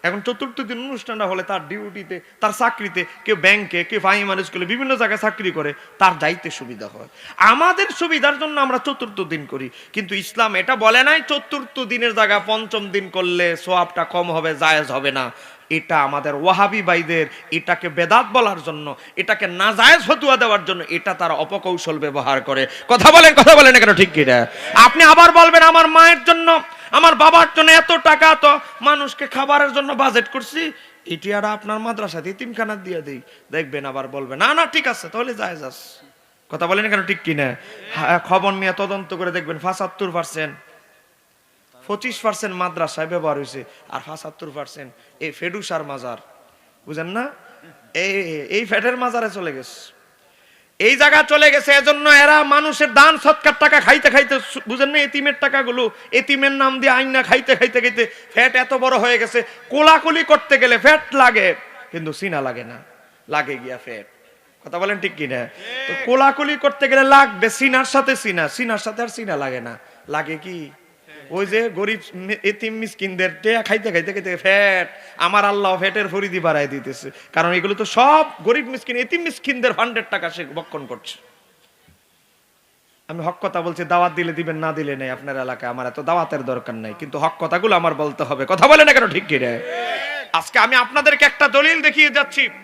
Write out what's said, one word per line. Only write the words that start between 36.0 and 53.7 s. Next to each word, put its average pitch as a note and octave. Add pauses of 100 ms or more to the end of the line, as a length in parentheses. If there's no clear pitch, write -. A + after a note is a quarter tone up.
কথা E3
বলেন G#3
কেন, G3+
ঠিক F3+
কি D#3+
না? C3+ (380)
হ্যাঁ, E3+
খবর F#3+
নিয়ে F#3+
তদন্ত G3
করে F3+
দেখবেন, D#3+
পঁচাত্তর F#3
পার্সেন্ট, D#3+ (1300)
পঁচিশ G#3
পার্সেন্ট G#3
মাদ্রাসায় E3
ব্যবহার D#3+
হয়েছে, C3+ (260)
আর C3+
পঁচাত্তর D3+
পার্সেন্ট C#3 (260)
এই D#3+
ফেডুসার F3
মাজার, B2+ (680)
বুঝেন D#3
না? A#3 (640)
এই, F3
এই G3+
ফ্যাটের A3+
মাজারে A#3+
চলে F3
গেছে, - (840)
এই A#3
জায়গা D4
চলে D4
গেছে। C#4
এজন্য C#4+
এরা D4
মানুষের C#4+
দান D4+
সৎকার C#4
টাকা D4